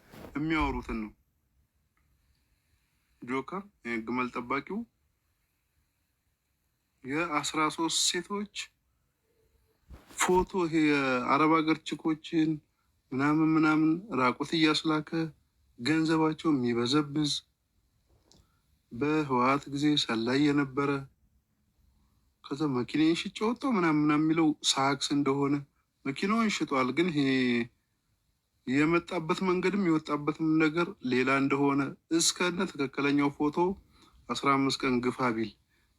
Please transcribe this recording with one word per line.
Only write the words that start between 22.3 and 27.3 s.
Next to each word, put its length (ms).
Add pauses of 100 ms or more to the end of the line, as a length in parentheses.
ከዛ 240
«መኪናዬን 480
ሽጬ 260
ወጣሁ» 280
ምናምን 300
ምናምን 220
የሚለው 260 (160)
ሳክስ 460
እንደሆነ፣ 440 (500)
መኪናውን 460
ሽጧል። 420
ግን 160
ይሄ 120 (1500)